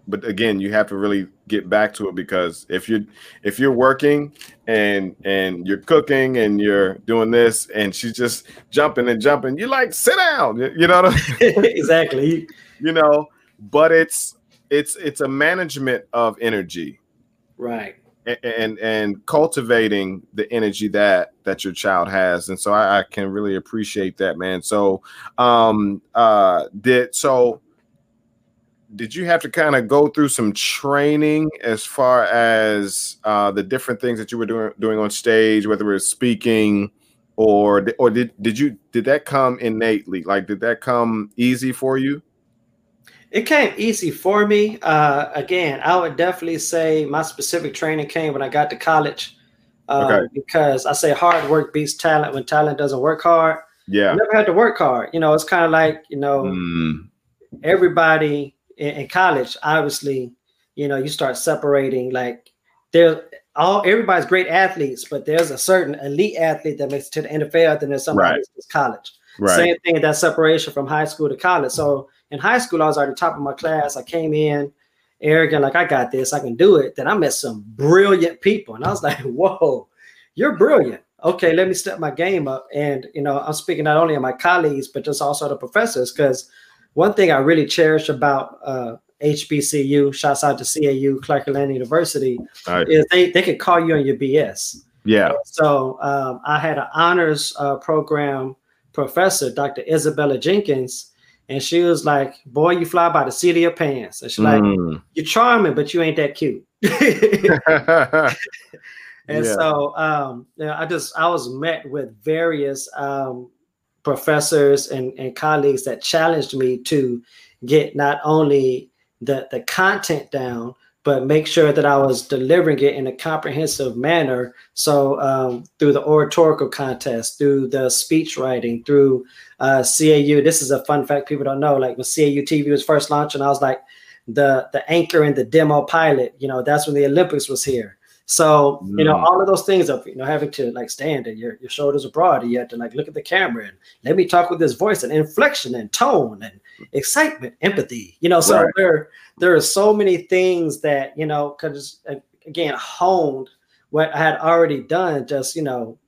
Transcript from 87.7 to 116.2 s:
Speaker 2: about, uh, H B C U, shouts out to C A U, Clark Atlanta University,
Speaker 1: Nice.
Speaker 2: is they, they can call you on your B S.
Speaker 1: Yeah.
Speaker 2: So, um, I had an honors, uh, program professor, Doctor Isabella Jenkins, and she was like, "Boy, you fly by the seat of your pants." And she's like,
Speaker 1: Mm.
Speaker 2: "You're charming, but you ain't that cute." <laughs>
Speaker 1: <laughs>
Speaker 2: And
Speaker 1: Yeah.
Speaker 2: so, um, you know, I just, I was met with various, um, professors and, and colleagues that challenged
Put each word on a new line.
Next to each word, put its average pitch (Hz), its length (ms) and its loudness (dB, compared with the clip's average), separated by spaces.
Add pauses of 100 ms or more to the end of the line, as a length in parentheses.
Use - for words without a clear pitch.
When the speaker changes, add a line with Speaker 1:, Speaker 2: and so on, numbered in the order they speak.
Speaker 2:
about, 139 560 -2
uh, 127 320 -8 (240)
H 147 280 -2
B 147 120 0
C 143 220 -2
U, 139 300 2
shouts 143 300 -2
out 143 160 0
to 131 60 -12
C 151 220 -2
A 139 60 2
U, 135 300 0
Clark 143 240 -2
Atlanta 139 260 -2
University, 131 680 -2 (260)
Speaker 1:
Nice. 87 220 0
Speaker 2:
is 156 240 6
they, 180 180 4
they 185 120 2
can 185 140 -2
call 175 240 2
you 165 140 0
on 143 100 0
your 131 120 0
B 139 200 -2
S. - 460 -4 (220)
Speaker 1:
Yeah. 107 280 4 (120)
Speaker 2:
So, 139 580 0
um, 135 420 -4
I 151 140 0
had 151 180 -2
an 131 160 -6
honors, 165 640 2
uh, 139 180 -2
program 143 800 -4 (360)
professor, 147 600 0
Doctor 139 360 -6
Isabella 147 500 0
Jenkins, 151 720 -2 (360)
and 135 140 -8
she 170 200 0
was 170 220 0
like, 143 300 0 (120)
"Boy, 151 260 2
you 170 140 0
fly 170 260 2
by 151 120 2
the 127 60 -4
seat 175 200 0
of 165 80 0
your 170 120 2
pants." 139 520 -6
And 117 80 -12
she's 107 140 -4
like, 107 180 4
Speaker 1:
Mm. 90 400 -2 (120)
Speaker 2:
"You're 156 100 -6
charming, 220 500 2
but 147 200 -4
you 170 80 0
ain't 160 140 0
that 147 180 -2
cute." - 300 -4 (180)
<laughs> - 0 -
Speaker 1:
<laughs> 160 1600 2 (920)
Speaker 2:
And 151 140 -2
Speaker 1:
Yeah. 220 120 -2
Speaker 2:
so, 147 400 0
um, 143 500 -4 (100)
you 156 80 -10
know, 151 100 -6
I 160 120 -6
just, 156 320 -6
I 165 100 2
was 135 240 -2
met 151 380 -6
with 135 180 -8 (160)
various, 156 720 -2
um, 135 540 -8 (520)
professors 143 840 2
and, 131 300 -6
and 127 180 -10
colleagues 143 480 0
that 120 160 -6
challenged 160 560 0